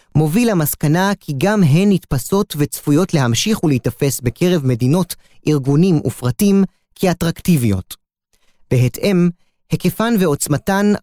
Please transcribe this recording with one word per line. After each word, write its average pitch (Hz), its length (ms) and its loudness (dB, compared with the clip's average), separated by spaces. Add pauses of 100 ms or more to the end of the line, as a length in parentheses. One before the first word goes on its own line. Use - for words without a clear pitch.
(160)
מוביל 170 360 2
למסקנה 165 680 0
כי - 180 -10
גם 196 260 2
הן 175 280 4
נתפסות 190 640 -2
וצפויות 147 560 0
להמשיך 143 500 0
ולהיתפס 139 560 -2
בקרב 147 460 -2
מדינות, 127 500 0 (320)
ארגונים 151 580 2
ופרטים 196 580 0 (320)
כאטרקטיביות. 165 1000 -2 (760)
בהתאם, 175 580 0 (420)
היקפן 214 480 -2
ועוצמתן 175 840 0